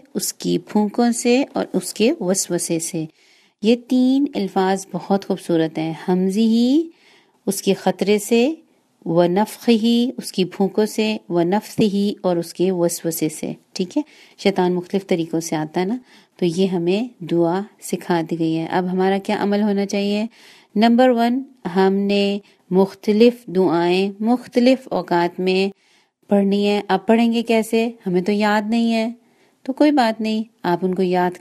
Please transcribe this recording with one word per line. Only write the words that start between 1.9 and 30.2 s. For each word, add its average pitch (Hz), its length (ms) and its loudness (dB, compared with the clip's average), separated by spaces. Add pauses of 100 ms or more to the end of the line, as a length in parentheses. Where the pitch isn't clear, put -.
کے 226 260 2
وسوسے 175 580 -2
سے۔ 160 260 -6 (580)
یہ 226 140 4 (120)
تین 254 360 2 (100)
الفاظ 190 580 -2
بہت 196 340 -2
خوبصورت 160 520 -2
ہیں، 160 140 -4 (160)
ہمزہ، 190 320 0 (1040)
اس - 160 -4
کے 190 120 2
خطرے 190 440 0
سے، 233 360 2 (520)
ونفخہ، 214 1120 2
اس - 160 -12
کی 185 120 0
پھونکوں 190 420 -2
سے، 214 300 -2 (120)
ونفثہ، 185 680 0 (260)
اور 180 140 0
اس 170 180 -6
کے 185 180 0
وسوسے 170 560 -2
سے، - 240 -8 (200)
ٹھیک 185 240 -6
ہے؟ 302 60 0 (360)
شیطان 190 340 0
مختلف 180 340 -4
طریقوں 165 340 -2
سے 160 160 -6
آتا 156 240 -4
ہے 185 60 -2
نا، 220 100 -4 (400)
تو - 80 -4
یہ 180 220 0
ہمیں 185 580 -2
دعا 170 360 0 (200)
سکھا 175 400 -4 (100)
دی 165 80 -4
گئی 160 180 0
ہے۔ 165 140 -4
اب 180 220 -2
ہمارا 190 260 0
کیا 196 240 -4
عمل 202 200 0
ہونا 202 240 0
چاہیے؟ 202 400 -4 (500)
نمبر 233 320 6
ون، 247 340 2 (340)
ہم 190 180 4
نے 202 440 0 (320)
مختلف 208 760 4
دعائیں 180 720 2
مختلف 247 720 2
اوقات 175 500 -2
میں 190 480 0 (400)
پڑھنی 202 380 2
ہے۔ 208 220 0
اب 190 180 0
پڑھیں 226 260 4
گے 233 100 -2
کیسے؟ 226 480 0 (160)
ہمیں 185 160 0
تو 202 100 -2
یاد 208 380 0
نہیں 233 240 0
ہے، 226 180 -2 (500)
تو 262 100 -6
کوئی 294 180 4
بات 226 300 2